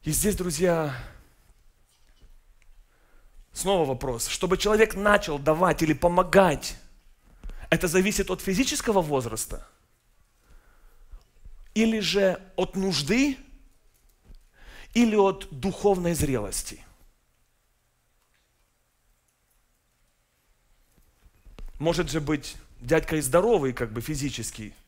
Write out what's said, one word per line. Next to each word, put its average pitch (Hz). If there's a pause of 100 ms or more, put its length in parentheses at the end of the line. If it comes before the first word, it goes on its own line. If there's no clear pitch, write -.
И 151
здесь, 185
друзья, 165 (2500)
снова 185
вопрос. 131
Чтобы 185
человек 214
начал 202
давать 160
или 156
помогать, 175 (920)
это 165
зависит 190
от 185
физического 202
возраста? 127 (2000)
Или 220
же 190 (160)
от -
нужды? 196 (1600)
Или 226
от 196
духовной 175
зрелости? 127 (4000)
Может 165
же 156
быть, 143 (240)
дядька 156
и 156
здоровый, 165
как 120
бы 117
физически 123 (140)